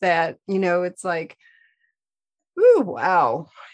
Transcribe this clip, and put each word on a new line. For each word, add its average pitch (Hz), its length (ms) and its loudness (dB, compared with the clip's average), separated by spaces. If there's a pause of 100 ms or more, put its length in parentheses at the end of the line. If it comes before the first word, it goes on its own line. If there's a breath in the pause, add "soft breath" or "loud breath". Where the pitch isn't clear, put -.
that, 165 440 -2
you 196 120 -4
know, 180 240 0
it's 180 200 -8
like, 165 340 -8 (1200 soft breath)
ooh, 440 280 6
wow. 151 600 0 (260 loud breath)